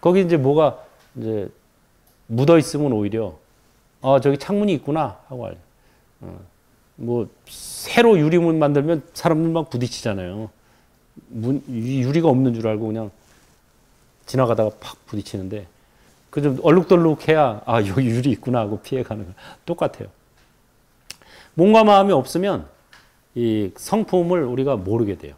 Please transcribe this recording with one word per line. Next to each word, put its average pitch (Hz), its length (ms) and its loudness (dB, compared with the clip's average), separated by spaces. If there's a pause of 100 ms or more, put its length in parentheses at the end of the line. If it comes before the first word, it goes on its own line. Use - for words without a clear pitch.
거기 180 200 4
이제 170 160 2
뭐가 143 460 2 (320)
이제 110 340 -6 (760)
묻어 143 300 4
있으면 143 340 0
오히려 104 440 -4 (680)
"아, 135 200 4
저기 143 160 2
창문이 202 360 -2
있구나." 143 540 -4
하고 123 180 -12
알죠. 92 140 -14 (640)
어. 90 180 -18 (560)
뭐 120 340 -6 (180)
새로 - 720 2
유리문 165 420 2
만들면 147 440 0 (100)
사람들 165 380 0
막 165 180 -4
부딪히잖아요. 107 800 -6 (800)
문, 127 380 -4
이 127 340 -4
유리가 156 260 0
없는 131 260 4
줄 113 140 -4
알고 110 200 -4
그냥 107 240 -8 (1120)
지나가다가 113 540 0
팍 - 260 -20
부딪히는데 98 640 -12 (600)
그 147 120 -4
좀 143 200 0
얼룩덜룩해야 156 1040 4
"아, 117 120 0 (100)
여기 123 220 0
유리 123 220 0
있구나." 123 280 -2
하고 104 200 -4
피해가는 113 460 -8
거 87 60 -18 (340)
똑같아요. 156 420 -6 (1500)
몸과 214 280 6
마음이 202 300 6
없으면 147 540 -2 (680)
이 107 420 -2
성품을 180 680 -2
우리가 131 320 -2
모르게 101 420 -4
돼요. 71 200 -18